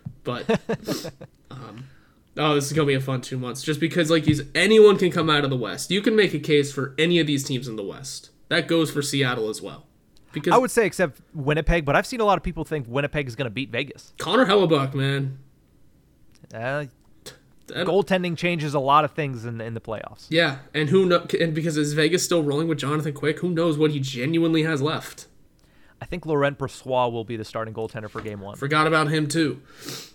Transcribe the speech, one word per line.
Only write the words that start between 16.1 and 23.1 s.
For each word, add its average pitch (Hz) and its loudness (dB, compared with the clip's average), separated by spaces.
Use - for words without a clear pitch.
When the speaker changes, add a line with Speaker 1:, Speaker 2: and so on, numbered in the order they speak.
Speaker 2:
Uh, 131 -6
Speaker 1:
That 175 -6
Speaker 2:
goaltending 180 0
changes 156 -2
a 147 2
lot 143 4
of 139 -4
things 131 -6
in, 117 -8
in 113 -10
the 113 -8
playoffs. - -10
Speaker 1:
Yeah, 156 2
and 151 0
who 190 6
kno-, 170 2
and 165 2
because 156 -2
is 147 0
Vegas 160 2
still 170 2
rolling 147 0
with 156 -2
Jonathan 147 -2